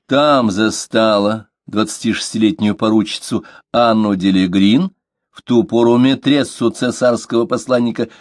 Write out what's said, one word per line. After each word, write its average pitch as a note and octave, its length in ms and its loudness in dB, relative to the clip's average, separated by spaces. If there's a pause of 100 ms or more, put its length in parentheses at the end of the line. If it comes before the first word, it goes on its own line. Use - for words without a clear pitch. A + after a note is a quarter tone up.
Там C#3 460 2
застала A2 960 0 (240)
двадцатишестилетнюю G#2+ 1040 -2
поручицу A2 680 -2 (280)
Анну A2 420 2
Делегрин, G2 760 2 (380)
в - 100 -20
ту A#2+ 240 2
пору A#2 320 2
метрессу C3 720 0
цесарского A#2 800 -2
посланника A#2+ 640 -2 (120)